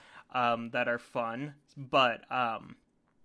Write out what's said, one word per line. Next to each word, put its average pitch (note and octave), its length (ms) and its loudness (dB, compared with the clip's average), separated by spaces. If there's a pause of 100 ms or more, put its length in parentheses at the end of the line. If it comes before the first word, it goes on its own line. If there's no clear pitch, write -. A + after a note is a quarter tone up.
(320)
um, A#2+ 380 2
that B2 180 -2
are A#2+ 100 0
fun, B2 560 -6 (220)
but, C3 560 2
um, A#2+ 440 -2 (480)